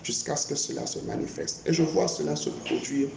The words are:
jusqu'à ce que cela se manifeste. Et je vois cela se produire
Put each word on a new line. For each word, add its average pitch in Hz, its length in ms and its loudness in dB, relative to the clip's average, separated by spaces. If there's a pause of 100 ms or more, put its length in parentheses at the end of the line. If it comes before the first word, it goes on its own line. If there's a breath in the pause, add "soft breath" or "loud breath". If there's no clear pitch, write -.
jusqu'à - 320 -2
ce - 100 -2
que 143 80 -4
cela - 320 -2
se - 140 -4
manifeste. - 680 -4
Et 165 60 4
je 165 100 6
vois 160 240 4
cela 151 300 0
se - 140 -2
produire - 680 0